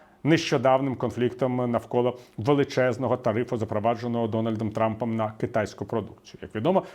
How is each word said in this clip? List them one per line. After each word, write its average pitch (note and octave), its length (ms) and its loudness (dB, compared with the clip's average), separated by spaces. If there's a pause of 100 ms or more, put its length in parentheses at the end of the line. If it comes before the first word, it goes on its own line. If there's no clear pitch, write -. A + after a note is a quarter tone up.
(260)
нещодавним C3+ 680 4
конфліктом B2 760 0
навколо A#2+ 480 0 (180)
величезного B2+ 800 2
тарифу, A#2+ 400 0
запровадженого A2+ 720 -2
Дональдом A2+ 440 -2
Трампом A2+ 440 0
на A2 160 -2
китайську A2 540 -4
продукцію. - 560 -8
Як - 140 -14
відомо, E3+ 280 2 (120)